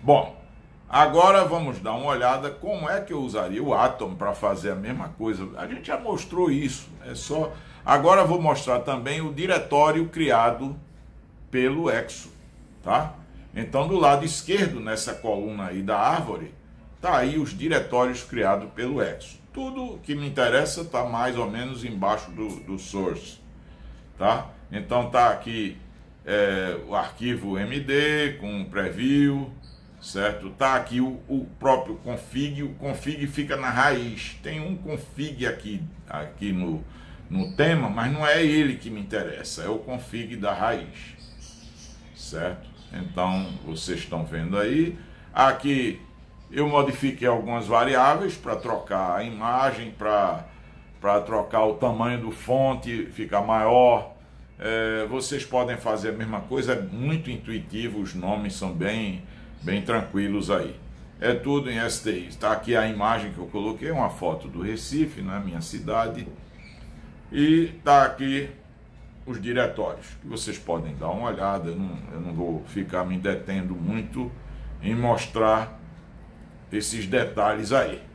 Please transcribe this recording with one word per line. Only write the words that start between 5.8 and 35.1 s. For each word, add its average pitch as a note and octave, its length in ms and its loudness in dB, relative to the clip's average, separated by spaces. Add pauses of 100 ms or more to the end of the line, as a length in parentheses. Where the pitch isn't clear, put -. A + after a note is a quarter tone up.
já - 120 -2
mostrou F3+ 500 0
isso, C#3 400 -2 (160)
é B2 100 -12
só, - 360 -4 (320)
agora F3+ 380 8
eu D#3+ 60 6
vou E3+ 140 4
mostrar C3 380 2
também C3+ 400 -2
o D#3 140 -4
diretório D#3 720 4
criado C3+ 720 2 (720)
pelo C3+ 380 2
Exo, - 420 -4 (500)
tá? B2 340 0 (380)
Então, C3+ 340 0
do F#3+ 100 2
lado C#3+ 260 6
esquerdo, D#3+ 560 0
nessa A2 340 -4
coluna G#2 540 -4
aí F#2 140 -4
da G#2+ 180 2
árvore, A2+ 540 0 (480)
tá F3+ 160 2
aí C3+ 200 2
os D3+ 180 -2
diretórios B2+ 680 2
criados G2+ 480 2
pelo B2+ 300 -2
Exo. - 380 -6 (120)
Tudo C4 520 -8
que D3 120 -4
me C#3+ 120 -6
interessa C#3 580 2
tá B2 180 -2
mais A#2+ 340 -2
ou A2+ 120 -2
menos A#2+ 340 -8
embaixo G#2+ 480 -2
do, G#2+ 300 -8
do F#2+ 160 -8
source, - 640 -6 (800)
tá? G#2+ 320 2 (220)
Então, A#2 380 0
tá A#2+ 200 6
aqui, A2 480 -4 (460)
é, F#2+ 540 2 (100)
o G2 80 -4
arquivo G2 640 -2
M A#2 220 -4
D C#3+ 600 2
com G2+ 260 -6
preview, C3 840 2 (500)
certo? G2 480 -2
Tá C3 260 2
aqui B2 240 0
o, B2+ 280 0
o C3+ 200 -2 (120)
próprio C3 380 2
config, C#3+ 640 -6
o C#3 120 -6
config C#3+ 520 -6
fica C#3+ 280 -4
na C3 140 -2
raiz. A#2+ 720 0
Tem D#3 180 -6
um F3 160 -4
config C#3+ 680 -6